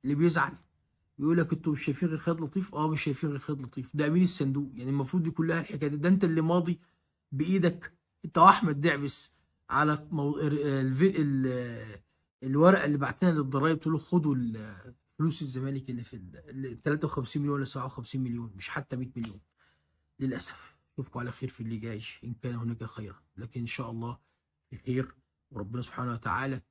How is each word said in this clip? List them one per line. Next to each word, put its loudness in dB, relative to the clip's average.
اللي 0
بيزعل 4
يقول 4
لك: 2
"انتوا 0
مش -4
شايفين 0
غير -2
خالد -2
لطيف؟" -4
اه، 0
مش 0
شايفين -2
غير -4
خالد -6
لطيف. -10
ده 0
امين 4
الصندوق، 2
يعني -6
المفروض 0
دي 0
كلها 0
الحكايه -4
دي. -2
ده 0
انت 6
اللي 4
ماضي 2
بايدك 2
انت -2
واحمد 8
دعبس -2
على 2
مو-، -2
ال-، 0
الفي-، 2
ال-، -2
الورقه 6
اللي 2
بعتنا 2
للضرايب، 2
تقول 0
له: 2
"خدوا 2
ال-، -6
فلوس 0
الزمالك -6
اللي -6
في -14
ال-، -16
ال -10
تلاتة 2
وخمسين -2
مليون 0
ولا -2
سبعة -6
وخمسين -6
مليون." -4
مش -12
حتى -6
مية -6
مليون. -10
للاسف. -6
اشوفكم -8
على -6
خير -8
في -14
اللي -6
جاي -8
ان -8
كان -6
هناك -4
خيرا، -12
لكن -10
ان -4
شاء -8
الله -8
في -14
خير، -2
وربنا -8
سبحانه -6
وتعالى -4